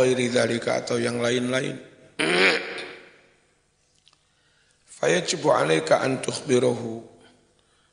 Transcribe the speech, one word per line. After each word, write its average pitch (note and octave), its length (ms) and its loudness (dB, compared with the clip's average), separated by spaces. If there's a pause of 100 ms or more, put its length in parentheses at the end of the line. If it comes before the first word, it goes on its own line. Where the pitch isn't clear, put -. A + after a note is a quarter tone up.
ghairi B2 320 2
dzalika, A#2 480 0
atau B2 160 -4
yang A#2+ 240 -2
lain-lain. B2+ 560 -2 (400)
<clears throat> D3+ 80 -2 (2750)
Fayajibu D#3 560 0
'alaika C#3+ 480 2
an B2+ 240 -2
tukhbirahu. A#2+ 800 0 (880)